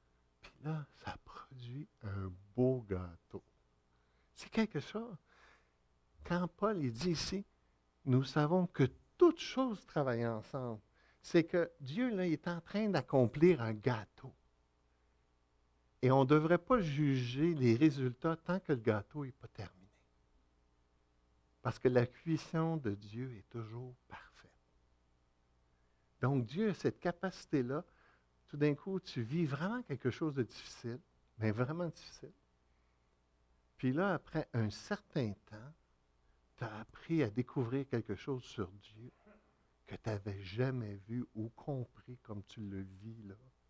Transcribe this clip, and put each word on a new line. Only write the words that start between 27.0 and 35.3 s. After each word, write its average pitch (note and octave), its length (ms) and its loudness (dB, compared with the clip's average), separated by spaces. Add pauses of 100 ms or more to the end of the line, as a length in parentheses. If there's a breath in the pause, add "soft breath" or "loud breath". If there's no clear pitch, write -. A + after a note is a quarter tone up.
Tout D3+ 100 -12
d'un D3 180 2
coup, F#3+ 240 -4
tu - 240 -6
vis D3+ 240 0
vraiment F3+ 340 -2
quelque C3 300 -4
chose D3+ 240 -2
de C3+ 80 2
difficile, - 560 -10 (400)
mais A2 100 2
vraiment B2+ 380 0
difficile. - 440 -14 (1500)
Puis B2+ 160 0
là, F#3 200 2
après D#3 400 -4
un A2 160 0
certain A#2+ 640 -4 (140)